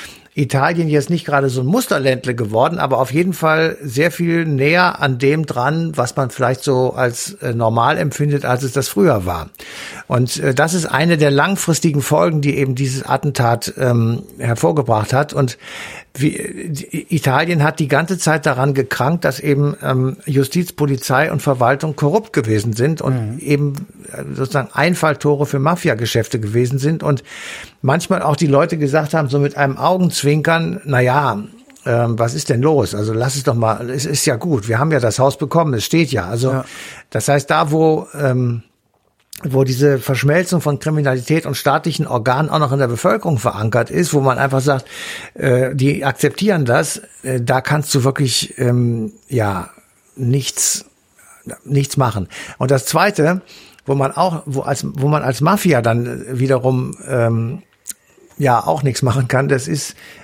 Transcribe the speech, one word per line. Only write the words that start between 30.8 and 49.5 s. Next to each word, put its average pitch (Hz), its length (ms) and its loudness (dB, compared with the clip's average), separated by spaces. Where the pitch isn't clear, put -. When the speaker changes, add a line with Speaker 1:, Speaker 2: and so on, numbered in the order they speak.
Speaker 1:
„Na 131 160 2
ja, 135 420 2
ähm, 117 320 0
was 120 160 0
ist 151 140 -6
denn 120 140 2
los? 135 340 2
Also 107 160 -2
lass 123 240 -2
es 135 80 -6
doch 135 100 2
mal, 117 360 0
es 131 160 -4
ist 147 200 -2
ja 131 120 2
gut, 117 320 -2
wir 113 100 2
haben 156 140 2
ja 135 80 2
das 113 180 0
Haus 135 180 2
bekommen, 156 360 0
es 107 100 -2
steht 160 300 0
ja.“ 131 160 -2
Also 117 220 0
Speaker 2:
Ja. 131 140 -2
Speaker 1:
das - 180 -4
heißt, 143 240 2
da 156 200 2
wo, 156 360 2
ähm, 127 460 0
wo 135 200 2
diese 135 360 2
Verschmelzung 151 640 0
von 143 180 -2
Kriminalität 151 680 0
und 135 100 -4
staatlichen 151 520 0
Organen 127 420 0
auch 156 100 0
noch 139 120 2
in 139 80 0
der 135 80 2
Bevölkerung 170 500 0
verankert 110 540 0
ist, 165 220 0
wo 147 80 4
man 131 160 2
einfach 135 240 0
sagt, 131 240 0
äh, 131 420 2
die 139 300 2
akzeptieren 151 600 0
das, 143 360 0
äh, 127 200 -2
da 127 200 2
kannst 147 320 0
du 131 100 4
wirklich, 131 540 -2
ähm, 120 540 0
ja, 104 420 -2